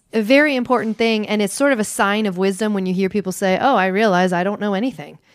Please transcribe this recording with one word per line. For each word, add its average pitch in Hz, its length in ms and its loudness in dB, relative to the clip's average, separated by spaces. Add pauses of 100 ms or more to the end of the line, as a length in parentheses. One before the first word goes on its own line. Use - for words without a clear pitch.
(140)
a 226 80 0
very 277 340 4
important 226 420 -2
thing, 220 300 0
and 214 140 0
it's 196 120 -2
sort 277 200 2
of 226 60 0
a 208 60 -2
sign 208 400 0
of 180 120 -4
wisdom 196 360 0
when 190 120 -2
you 185 80 0
hear 190 160 0
people 185 220 -4
say, 185 300 0
"Oh, 269 140 4
I 190 120 2
realize 185 460 2
I 175 100 0
don't 202 160 -4
know 202 140 -2
anything." 160 460 -6 (140)